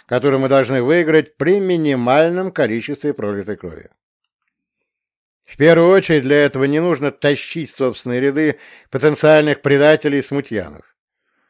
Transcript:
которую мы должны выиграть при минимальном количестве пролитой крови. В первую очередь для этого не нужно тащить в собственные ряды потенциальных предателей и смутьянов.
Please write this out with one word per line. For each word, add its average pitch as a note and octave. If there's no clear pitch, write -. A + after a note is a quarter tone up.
которую C3+
мы C3+
должны C3+
выиграть D#3
при F3+
минимальном E3
количестве C#3
пролитой G2+
крови. E2+
В -
первую E3
очередь F3
для C#3
этого C#3
не C#3+
нужно D3
тащить C#3+
в -
собственные B2
ряды C#3+
потенциальных D3+
предателей C#3+
и B2+
смутьянов. G2